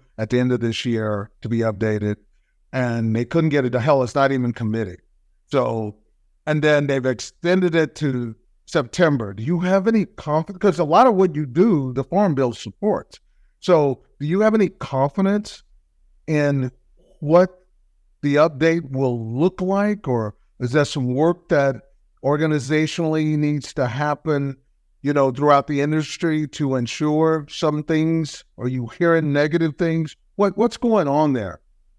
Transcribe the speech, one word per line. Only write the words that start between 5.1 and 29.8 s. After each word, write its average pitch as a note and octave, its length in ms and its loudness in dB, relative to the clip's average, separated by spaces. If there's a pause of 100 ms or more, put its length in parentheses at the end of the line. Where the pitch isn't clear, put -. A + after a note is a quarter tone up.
So, A#2 440 -2 (520)
and D3+ 160 0
then D3 240 4
they've C3+ 180 -2
extended E3+ 680 0
it D#3 200 2
to B2 400 -4 (300)
September. C3+ 680 0
Do G#2 100 -10
you E3 160 -2
have F#3 280 0
any A3+ 180 2
confidence? D#3+ 560 -4
'Cause F3 180 2
a E3+ 40 0
lot E3+ 220 6
of A#3+ 100 6
what F#3 200 2
you D3+ 100 -4
do, C#3 480 2
the C3 100 -4
Farm F#3 300 2
Bill B2+ 200 0
supports. - 640 -6 (400)
So D3+ 420 2 (180)
do D3 60 -6
you F3+ 160 0
have A3 140 4
any G#3+ 140 2
confidence F#3+ 920 -2 (640)
in C#3+ 460 0 (480)
what F3 460 2 (560)
the C#3+ 140 0
update D#3 560 2
will B2 480 -2
look F3+ 220 0
like? G3+ 460 -2
Or A2+ 280 -2 (240)
is A#2+ 140 -4
there D3+ 120 4
some B2 280 -4
work E3 360 0
that C#3 340 2 (400)
organizationally D#3 1160 0
needs D3 380 -2
to C3 120 -2
happen, C#3+ 680 -4 (440)
you C#3+ 120 0
know, C3+ 180 2
throughout C#3+ 360 4
the C#3+ 140 -2
industry D#3 680 -2
to C#3 260 -4
ensure D3+ 760 0
some D3+ 340 -2
things? D#3+ 600 -2 (140)
Are B2 100 -6
you B2+ 200 -4
hearing E3 460 0
negative D3+ 440 0
things? E3 380 -2 (200)